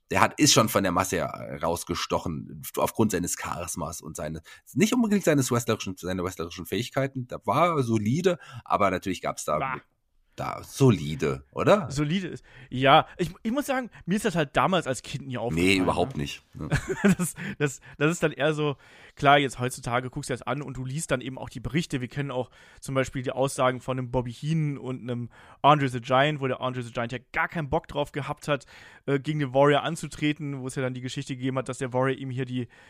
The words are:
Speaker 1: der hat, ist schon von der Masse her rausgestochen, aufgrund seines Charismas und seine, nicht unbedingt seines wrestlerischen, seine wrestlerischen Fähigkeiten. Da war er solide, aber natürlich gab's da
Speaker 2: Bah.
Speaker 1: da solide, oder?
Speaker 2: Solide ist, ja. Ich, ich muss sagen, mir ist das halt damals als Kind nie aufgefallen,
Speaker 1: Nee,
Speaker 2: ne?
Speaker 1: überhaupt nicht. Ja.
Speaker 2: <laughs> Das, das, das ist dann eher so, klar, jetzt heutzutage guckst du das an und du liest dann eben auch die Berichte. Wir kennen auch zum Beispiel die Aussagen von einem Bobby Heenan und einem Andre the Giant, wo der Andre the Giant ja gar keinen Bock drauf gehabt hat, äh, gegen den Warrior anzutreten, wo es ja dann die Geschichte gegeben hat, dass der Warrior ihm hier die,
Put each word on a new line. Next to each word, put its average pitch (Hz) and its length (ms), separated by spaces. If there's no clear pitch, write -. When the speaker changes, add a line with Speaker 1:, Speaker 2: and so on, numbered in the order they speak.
Speaker 1:
der 92 120
hat, - 180
ist 147 140
schon 110 160
von 98 140
der 90 80
Masse 92 240
her 64 460
rausgestochen, 82 1000
aufgrund 104 340
seines 87 240
Charismas 85 640
und - 160
seine, 78 240
nicht 208 220
unbedingt 208 300
seines 143 280
wrestlerischen, 110 460
seine 90 260
wrestlerischen 85 400
Fähigkeiten. 127 640
Da - 160
war 156 320
er 139 60
solide, 117 560
aber 92 260
natürlich 90 300
gab's 71 240
da 76 140
Speaker 2:
Bah. 131 220
Speaker 1:
da - 300
solide, 76 880
oder? 143 380
Speaker 2:
Solide 151 380
ist, 135 160
ja. 135 360
Ich, 170 120
ich 226 100
muss 277 140
sagen, 262 240
mir 185 100
ist 220 80
das 185 100
halt 156 220
damals 156 300
als 131 160
Kind 139 240
nie 127 100
aufgefallen, 95 320
Speaker 1:
Nee, 95 80
Speaker 2:
ne? 92 60
Speaker 1:
überhaupt 85 340
nicht. 71 260
Ja. 78 100
Speaker 2:
<laughs> - 0
Das, 175 160
das, 147 220
das 151 120
ist 175 120
dann 156 100
eher 147 220
so, 147 220
klar, 143 220
jetzt 135 200
heutzutage 127 520
guckst 143 200
du 131 40
das 113 80
an 139 200
und 131 140
du 127 80
liest 139 260
dann 127 100
eben 131 180
auch 113 100
die - 120
Berichte. 135 400
Wir 123 80
kennen 139 220
auch 123 200
zum 135 140
Beispiel 131 280
die 127 100
Aussagen 127 480
von 127 180
einem 123 120
Bobby 123 220
Heenan 147 460
und 127 240
einem 120 280
Andre 139 260
the 123 120
Giant, 135 400
wo 135 60
der 123 140
Andre 127 220
the 117 100
Giant 117 200
ja 123 60
gar 165 160
keinen 151 220
Bock 160 180
drauf 147 240
gehabt 143 360
hat, 143 160
äh, 139 120
gegen 147 220
den 131 140
Warrior 143 280
anzutreten, 151 800
wo 127 80
es - 60
ja 139 80
dann 127 120
die 123 60
Geschichte 131 360
gegeben 131 220
hat, 127 100
dass 127 100
der 127 140
Warrior 131 240
ihm 135 140
hier 127 160
die, 123 220